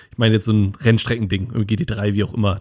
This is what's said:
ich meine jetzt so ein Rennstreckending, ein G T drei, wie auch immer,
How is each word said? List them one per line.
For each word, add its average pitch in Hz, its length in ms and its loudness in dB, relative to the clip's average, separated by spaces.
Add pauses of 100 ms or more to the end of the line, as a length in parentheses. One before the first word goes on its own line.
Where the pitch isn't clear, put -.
(120)
ich - 60 -20
meine 110 180 4
jetzt 107 100 0
so 113 60 0
ein 101 300 2
Rennstreckending, 110 760 0
ein 110 100 -2
G 104 120 -2
T 175 80 -2
drei, 104 280 -2
wie 101 120 0
auch - 80 -8
immer, 98 280 0